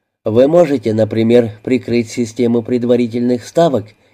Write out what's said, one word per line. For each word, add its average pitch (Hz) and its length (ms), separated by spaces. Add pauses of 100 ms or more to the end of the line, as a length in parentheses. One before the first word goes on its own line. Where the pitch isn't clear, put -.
(240)
Вы 117 240
можете, 143 460
например, 110 720
прикрыть 120 480
систему 120 500
предварительных 120 840
ставок, 131 420 (260)